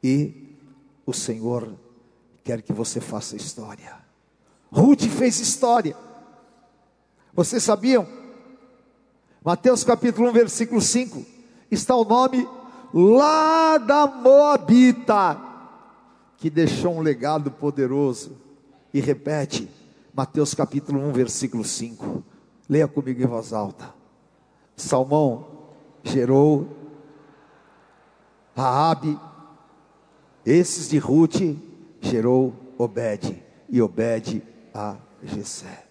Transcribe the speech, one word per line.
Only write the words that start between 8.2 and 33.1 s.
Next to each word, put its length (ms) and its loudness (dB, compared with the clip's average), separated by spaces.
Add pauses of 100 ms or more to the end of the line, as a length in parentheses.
Mateus 380 2
capítulo 460 2
um, 40 -2
versículo 480 2
cinco, 460 -4 (420)
está 280 0
o 80 4
nome 440 2 (440)
lá 840 4
da 300 2
Moabita, 1300 4 (1000)
que 120 -4
deixou 460 0
um 60 -6
legado 500 -2
poderoso. 840 -4 (560)
E 80 -2
repete, 680 -4 (460)
Mateus 400 -2
capítulo 460 -4
um, 120 -6
versículo 520 -4
cinco. 580 -10 (460)
Leia 180 2
comigo 340 -6
em 60 -2
voz 260 -6
alta. 400 -8 (840)
Salmão 680 -2 (600)
gerou 640 2 (1900)
Raabe, 640 0 (1300)
esses 420 2
de 100 0
Ruth 440 2 (580)
gerou 540 0 (240)
Obed, 640 -6 (260)